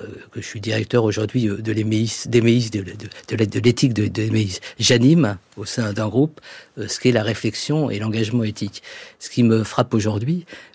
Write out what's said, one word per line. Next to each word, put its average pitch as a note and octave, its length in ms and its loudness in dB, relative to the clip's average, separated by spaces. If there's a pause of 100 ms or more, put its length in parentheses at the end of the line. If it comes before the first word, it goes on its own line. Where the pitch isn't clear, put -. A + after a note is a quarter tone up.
(320)
que - 80 -12
je - 80 -10
suis G#2+ 140 -10
directeur A2 420 0
aujourd'hui, G#2+ 460 0
euh, G2+ 80 -4
de A2 160 -4
l'Emeis, A2 540 -2
d'Emeis, A#2 440 4
de, G#2 80 -2
de, G#2 560 -10
de, A2 100 2
de G2+ 140 -2
l'éthique A#2+ 340 4
de, G#2 140 2
de G2 140 -4
l'Emeis. G#2+ 400 0 (180)
J'anime A#2+ 580 4 (200)
au G2+ 80 -10
sein A2 260 -4
d'un G#2+ 160 -2
groupe, C3+ 320 0 (380)
euh, G2+ 100 -8
ce - 100 -6
qu'est B2+ 140 2
la A2 120 2
réflexion A#2+ 640 -2
et G2+ 100 -4
l'engagement A2 460 0
éthique. G#2 360 -6 (380)
Ce - 100 -14
qui A#2+ 140 2
me A2+ 220 4
frappe - 280 0
aujourd'hui, A2+ 520 0 (300)